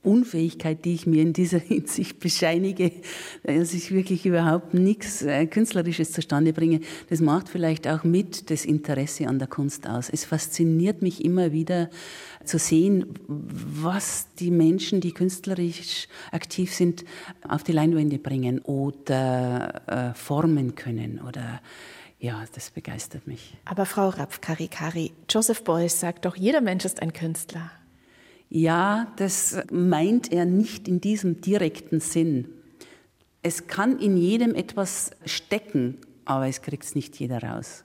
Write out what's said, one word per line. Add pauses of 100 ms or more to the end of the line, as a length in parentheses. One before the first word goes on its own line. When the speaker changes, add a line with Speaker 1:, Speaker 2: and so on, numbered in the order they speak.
Speaker 1:
Unfähigkeit,
die
ich
mir
in
dieser
<laughs>
Hinsicht
bescheinige, (520)
dass
ich
wirklich
überhaupt
nichts,
äh,
Künstlerisches
zustande
bringe, (300)
das
macht
vielleicht
auch
mit
das
Interesse
an
der
Kunst
aus.
Es
fasziniert
mich
immer
wieder (560)
zu
sehen,
was (120)
die
Menschen,
die
künstlerisch (240)
aktiv
sind, (440)
auf
die
Leinwände
bringen
oder,
äh,
formen
können
oder, (580)
ja, (100)
das
begeistert
mich.
Speaker 2:
Aber
Frau
Rapf-Karikari, (180)
Joseph
Beuys
sagt
doch,
jeder
Mensch
ist
ein
Künstler. (800)
Speaker 1:
Ja,
das (120)
meint
er
nicht
in
diesem
direkten
Sinn. (960)
Es
kann
in
jedem
etwas (140)
stecken, (280)
aber
es
kriegt's
nicht
jeder
raus.